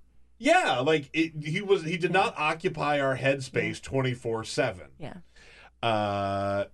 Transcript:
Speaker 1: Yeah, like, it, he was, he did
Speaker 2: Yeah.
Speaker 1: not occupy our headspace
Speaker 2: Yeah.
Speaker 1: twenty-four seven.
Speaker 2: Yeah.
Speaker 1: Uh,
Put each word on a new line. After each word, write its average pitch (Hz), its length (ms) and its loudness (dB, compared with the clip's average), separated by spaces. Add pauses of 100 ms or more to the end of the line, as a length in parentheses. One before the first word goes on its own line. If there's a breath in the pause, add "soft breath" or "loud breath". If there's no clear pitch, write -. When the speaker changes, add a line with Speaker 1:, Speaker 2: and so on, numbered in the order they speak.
(380)
Speaker 1:
Yeah, 277 420 4
like, 151 320 0
it, 160 200 0 (120)
he 156 180 -4
was, 190 220 4
he 170 120 -2
did 170 160 0
Speaker 2:
Yeah. 190 100 6
Speaker 1:
not 226 160 -2
occupy 151 640 0
our 135 160 2
headspace 123 600 -2
Speaker 2:
Yeah. - 140 -14
Speaker 1:
twenty-four 120 540 -2
seven. 101 440 -4 (100)
Speaker 2:
Yeah. 165 200 -12 (640 loud breath)
Speaker 1:
Uh, 101 920 0